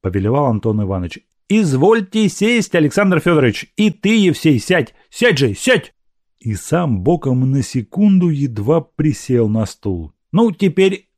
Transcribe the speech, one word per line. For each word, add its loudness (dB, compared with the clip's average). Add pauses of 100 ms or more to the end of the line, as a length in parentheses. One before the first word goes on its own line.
повелевал 0
Антон -2
Иванович. -6 (280)
«Извольте 0
сесть, -2
Александр 2
Фёдорович, 0
и 2
ты, 0
Евсей, 2
сядь! -2 (160)
Сядь 0
же, 0
сядь!» -2 (440)
И -6
сам -2
боком 0
на 0
секунду 2
едва -2
присел -2
на 0
стул. -8 (200)
«Ну, 2
теперь 0